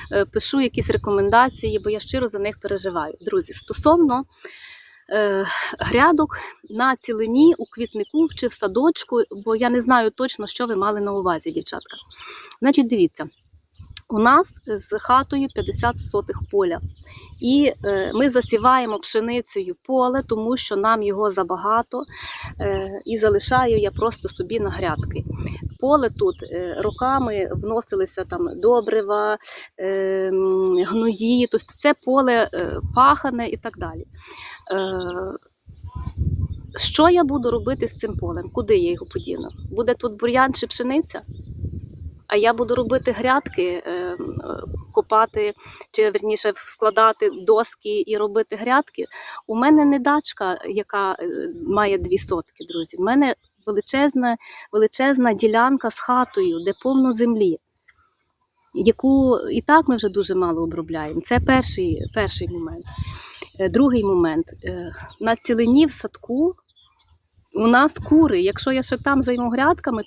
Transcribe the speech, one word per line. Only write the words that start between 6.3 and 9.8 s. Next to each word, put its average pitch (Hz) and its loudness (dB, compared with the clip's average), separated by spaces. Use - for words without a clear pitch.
на 254 0
цілині, 240 4
у 233 -8
квітнику 220 -2
чи 254 -2
в 226 -4
садочку, 240 0
бо 226 0
я 240 2
не 247 2